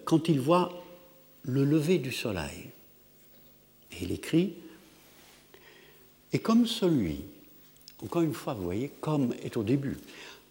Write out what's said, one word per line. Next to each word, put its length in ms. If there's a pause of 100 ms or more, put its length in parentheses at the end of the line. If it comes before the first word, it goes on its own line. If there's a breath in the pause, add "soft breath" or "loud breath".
quand 240
il 120
voit 440 (580)
le 220
lever 340
du 140
soleil. 580 (1200)
Et 120
il 80
écrit, « 420 (1800 loud breath)
Et 60
comme 280
celui », 540 (840)
encore 200
une 120
fois, 200
vous 100
voyez, 260 (100)
comme 420
est 140
au 60
début, « 360 (520 loud breath)